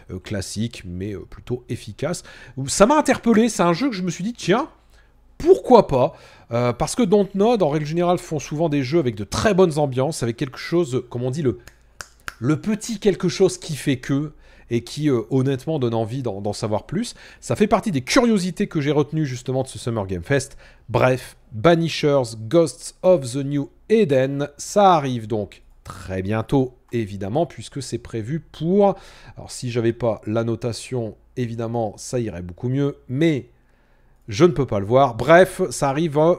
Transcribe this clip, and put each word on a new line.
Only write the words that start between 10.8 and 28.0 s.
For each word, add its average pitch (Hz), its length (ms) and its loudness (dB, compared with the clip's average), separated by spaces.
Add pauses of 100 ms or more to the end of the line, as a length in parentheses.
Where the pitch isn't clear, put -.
comme 120 140 -6
on 127 80 -2
dit, 160 100 -6
le, 120 160 0 (800)
le 135 220 0
petit 214 400 -6
quelque 190 280 0
chose 180 300 0
qui - 160 -10
fait 135 220 -2
que, 147 360 -4 (380)
et 120 140 -2
qui, 147 260 -2
euh, 117 200 2
honnêtement, 135 500 -2
donne 117 140 -2
envie 113 280 -4
d'en, 101 180 -6
d'en 101 120 -4
savoir 104 320 -4
plus. 214 300 -6 (260)
Ça - 160 -4
fait 214 100 4
partie 208 240 0
des 135 120 -2
curiosités 208 680 2
que 160 120 -4
j'ai 143 120 0
retenues, 151 340 0
justement, 127 360 -4
de 127 60 -8
ce - 100 -14
Summer 113 280 -4
Game 92 160 -6
Fest. 139 340 -2 (320)
Bref, 123 480 2 (160)
Banishers, 143 840 2
Ghosts 147 640 0
of 156 300 4
the 131 40 -4
New 143 340 -2 (180)
Eden, 139 680 2
ça 196 380 4
arrive 127 320 -2
donc 107 360 -6 (200)
très 92 400 -8
bientôt, 117 520 0 (180)
évidemment, 104 540 -4
puisque - 360 -14
c'est 123 160 -8
prévu 117 420 -8